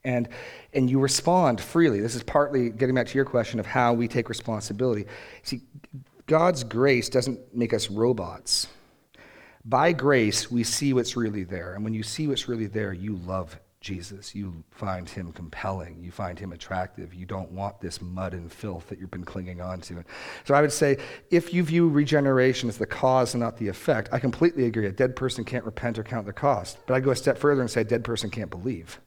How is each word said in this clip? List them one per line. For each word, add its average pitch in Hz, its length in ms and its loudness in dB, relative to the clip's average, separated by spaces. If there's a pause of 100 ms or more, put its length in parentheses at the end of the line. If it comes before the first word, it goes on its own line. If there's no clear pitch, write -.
And, 123 260 0 (440)
and 127 160 4
you 135 100 4
respond 139 600 4
freely. 143 400 4
This 117 140 -2
is 120 80 -6
partly 143 480 0
getting 127 240 0
back 120 140 2
to - 60 -12
your 135 120 2
question 113 340 0
of 101 60 -6
how 120 260 2
we 117 160 2
take 120 200 -2
responsibility. 110 760 -2 (380)
See, - 180 -8 (680)
God's 156 380 4
grace 120 460 4
doesn't 127 440 -2
make 117 200 2
us 104 160 -2
robots. 104 760 -2 (960)
By 135 280 4
grace, 127 580 2
we 120 140 2
see 139 300 0
what's 123 220 0
really 104 280 -2
there. 90 300 -8
And 104 100 -6
when 110 100 -2
you 110 80 -4
see 151 240 -4
what's 135 220 -2
really 113 180 -2
there, 98 280 -2
you 98 220 -6
love 90 440 -6 (200)
Jesus. 95 540 -10
You 90 360 -8
find 92 360 -6
him 87 260 -10
compelling. 85 720 -8
You 87 80 -12
find 90 280 -8
him 92 140 -10
attractive. 90 600 -8
You 90 140 -12
don't 92 260 -8
want 98 300 -8
this 87 180 -10
mud 90 320 -6
and 85 180 -10
filth 90 380 -10
that 101 100 -12
you've 95 120 -12
been 90 160 -10
clinging 90 340 -10
on 90 220 -8
to. 85 200 -12 (420)
So 139 100 4
I 147 80 8
would 147 100 4
say, 139 240 4 (340)
if 170 220 2
you 180 100 4
view 165 280 6
regeneration 135 800 4
as - 80 -8
the 110 80 0
cause 131 480 2
and 120 80 0
not 113 160 -4
the 107 100 -2
effect, 110 420 0
I - 80 0
completely 139 460 2
agree. 110 220 2
A 95 60 -2
dead 127 220 2
person 123 300 -2
can't 123 220 -6
repent 113 320 -4
or 107 40 -6
count 110 220 -6
the 98 80 -8
cost. 117 540 0
But 131 80 2
I'd 131 100 2
go 135 60 4
a 123 60 2
step 135 200 2
further 143 240 4
and 120 100 -2
say 113 120 0
a - 20 2
dead 117 200 0
person 113 260 -4
can't 107 200 -6
believe. 90 560 -8